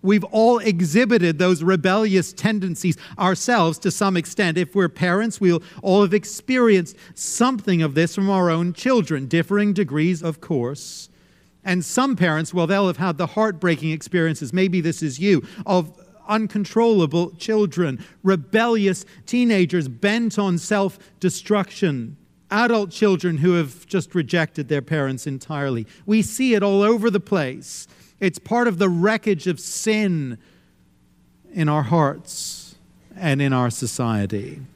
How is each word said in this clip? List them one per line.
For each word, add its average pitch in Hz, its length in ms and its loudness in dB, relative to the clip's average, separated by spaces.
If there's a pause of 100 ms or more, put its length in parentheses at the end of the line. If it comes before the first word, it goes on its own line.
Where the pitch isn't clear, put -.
We've 196 220 4
all 226 340 4
exhibited 185 800 2
those 180 240 2
rebellious 190 720 2
tendencies 190 640 -2 (200)
ourselves 185 600 2
to 185 120 -2
some 190 280 0
extent. 170 400 -2
If 180 160 -4
we're 185 160 2
parents, 196 500 -2
we'll 170 220 2 (180)
all 202 220 4
have 180 100 2
experienced 214 840 2 (200)
something 208 680 0
of 151 140 0
this 160 200 0
from 196 140 0
our 185 220 2
own 170 240 -2
children, 160 540 -2
differing 202 440 0
degrees, 160 500 0
of 160 200 -6
course. 135 680 -6 (560)
And 185 180 0
some 254 340 0
parents, 160 360 0
well, 170 140 0
they'll 196 200 2
have 180 120 -2
had 175 180 -2
the 165 120 -2
heartbreaking 170 640 0
experiences, 156 600 -2
maybe 185 300 2
this 160 200 -2
is 139 160 -4
you, 180 240 2 (220)
of 180 260 0 (380)
uncontrollable 208 1040 2
children, 180 720 -2 (200)
rebellious 196 800 2 (220)
teenagers 190 600 2
bent 208 540 -2
on 185 180 0
self-destruction, 185 1600 -2 (340)
adult 214 400 0
children 180 480 0
who 175 140 2
have 160 340 -2
just - 260 -4
rejected 156 560 -2
their 143 140 -2
parents 135 440 -4
entirely. 135 600 -6 (180)
We 214 180 2
see 247 320 0
it 202 100 2
all 202 180 2
over 226 280 2
the 190 100 0
place. - 680 -6 (320)
It's 190 220 -2
part 240 260 0
of 190 120 -2
the 196 100 2
wreckage 185 580 0
of 175 140 -4
sin 175 760 -2 (1120)
in 160 160 0
our 151 160 0
hearts - 920 -4 (400)
and 156 260 0
in 139 120 0
our 123 180 0
society. 104 920 -4 (140)